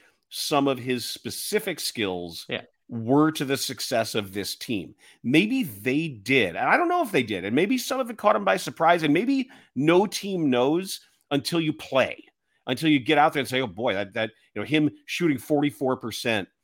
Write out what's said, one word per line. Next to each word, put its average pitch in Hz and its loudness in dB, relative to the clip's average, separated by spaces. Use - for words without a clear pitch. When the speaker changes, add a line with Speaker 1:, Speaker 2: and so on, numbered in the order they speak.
Speaker 1:
some 139 0
of 135 2
his 123 -4
specific - -6
skills 90 -4
Speaker 2:
Yeah. - -6
Speaker 1:
were 131 4
to 151 -4
the 135 0
success 113 -4
of 101 -4
this 98 -6
team. 98 -8
Maybe 214 2
they 127 -2
did. 104 0
And 120 -2
I 214 4
don't 339 0
know 349 0
if 240 -6
they 147 2
did. 101 -4
And 107 -2
maybe 202 2
some 262 -4
of 240 -6
it 208 -14
caught 214 4
him 202 -4
by 190 4
surprise. 170 2
And 147 2
maybe 247 0
no 170 4
team 185 -2
knows 151 0
until 147 -2
you 156 0
play, - -2
until 131 0
you 147 6
get 143 2
out 151 6
there 151 -2
and 120 -4
say, 127 0
"Oh 131 -4
boy, 107 -2
that, 95 -4
that, 110 -2
you 107 -6
know, 107 -8
him 147 2
shooting 151 0
forty-four 143 0
percent 110 -2